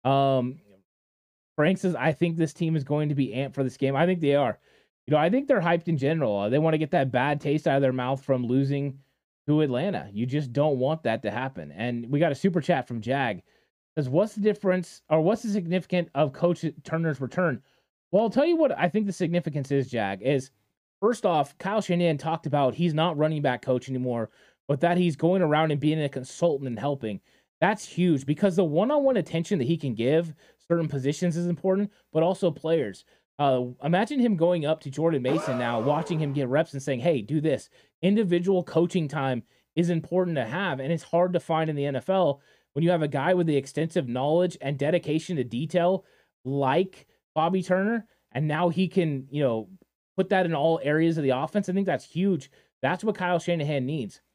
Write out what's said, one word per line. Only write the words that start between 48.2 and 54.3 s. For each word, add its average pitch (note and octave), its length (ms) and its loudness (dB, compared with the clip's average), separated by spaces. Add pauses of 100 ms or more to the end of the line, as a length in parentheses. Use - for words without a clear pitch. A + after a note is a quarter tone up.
and D3 160 -2
now D#3+ 220 0
he F3 180 0
can, D3+ 440 -2
you D3 100 -4
know, A2+ 280 0 (480)
put F#3+ 120 -2
that F#3 160 2
in E3 80 -2
all D#3+ 300 2
areas D#3 340 2
of D#3 60 -2
the C3+ 60 2
offense. D#3 400 -2
I F3+ 40 -2
think G3 140 0
that's D3+ 180 -2
huge. F3+ 460 -2 (300)
That's D#3 220 -2
what G#3+ 120 -2
Kyle F3+ 240 0
Shanahan D3+ 460 -2
needs C3 360 -6 (140)